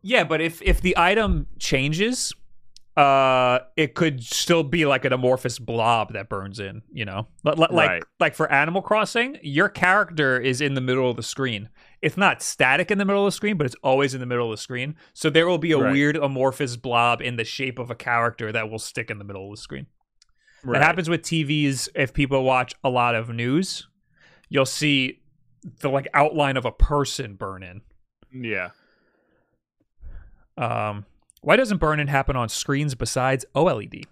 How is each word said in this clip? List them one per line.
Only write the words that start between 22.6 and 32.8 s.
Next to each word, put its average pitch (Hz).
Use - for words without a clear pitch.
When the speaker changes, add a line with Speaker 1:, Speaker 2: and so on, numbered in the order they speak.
Speaker 1:
a 135
lot 120
of 113
news, 123
you'll 135
see 139
the, 147
like, 135
outline 147
of 127
a 117
person 135
burn 95
in. 92
Speaker 2:
Yeah. 107
Speaker 1:
Um, 107
why 151
doesn't 220
burn 151
in 143
happen 143
on 117
screens 143